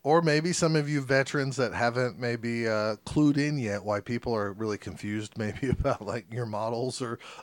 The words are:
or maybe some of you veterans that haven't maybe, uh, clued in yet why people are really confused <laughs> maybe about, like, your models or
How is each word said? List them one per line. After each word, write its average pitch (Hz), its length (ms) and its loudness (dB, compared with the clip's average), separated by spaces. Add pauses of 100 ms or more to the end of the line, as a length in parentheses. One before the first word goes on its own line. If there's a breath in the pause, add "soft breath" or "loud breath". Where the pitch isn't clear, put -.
or 156 180 6
maybe 160 320 4
some 160 220 2
of 147 140 2
you 147 120 0
veterans 135 560 2
that 120 160 0
haven't 120 460 0
maybe, 117 480 -2
uh, 107 280 0 (100)
clued 147 320 4
in 147 200 0
yet 104 260 -2
why 104 180 0
people 120 340 -2
are 101 180 0
really 107 240 -4
confused 104 600 -6
<laughs> - 0 -
maybe 110 320 -2
about, 127 360 0
like, 107 260 -6
your 117 140 -4
models 117 560 -4
or 117 180 -4 (220 loud breath)